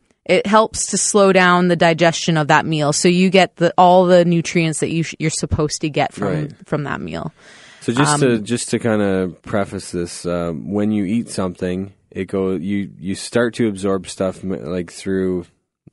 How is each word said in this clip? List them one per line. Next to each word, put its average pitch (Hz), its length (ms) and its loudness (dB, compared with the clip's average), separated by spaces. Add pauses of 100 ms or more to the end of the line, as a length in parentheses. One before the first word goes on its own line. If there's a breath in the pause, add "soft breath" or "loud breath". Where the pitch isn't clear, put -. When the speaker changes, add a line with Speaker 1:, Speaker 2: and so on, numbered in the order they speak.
(240)
Speaker 1:
it 180 220 2
helps 220 460 2
to 196 60 -2
slow 196 340 4
down 180 360 4
the 175 80 2
digestion 165 600 2
of 147 100 0
that 151 160 4
meal. 151 300 0
So - 140 2
you 180 200 4
get 180 280 2
the, 175 200 0
all 180 300 6
the 175 180 6
nutrients 170 560 0
that 139 100 -2
you 165 120 -2
sh-, - 160 -8
you're 151 120 -2
supposed - 520 -4
to 156 80 -4
get 143 240 -2
from, 202 140 -4
Speaker 2:
Right. 151 240 -4 (140)
Speaker 1:
from 147 180 -4
that 92 180 -8
meal. 80 300 -8 (480 loud breath)
Speaker 2:
So - 140 -4
just 147 260 2
to, 127 140 4
Speaker 1:
Um, 104 100 -2
Speaker 2:
just 117 260 -4
to 117 80 0
kinda 98 540 0 (100)
preface 98 500 -6
this, 87 340 -8
uh, 85 260 -4
when 98 400 -4
you 104 140 -2
eat 113 240 -4
something, 92 640 -6 (160)
it 92 160 -8
go, 95 240 -2
you, 95 480 -4
you 92 160 -8
start 117 400 -2
to 117 140 0
absorb 98 380 -4
stuff - 380 -6
m-, 92 260 -6
like, 90 220 -6
through 92 540 -4 (460)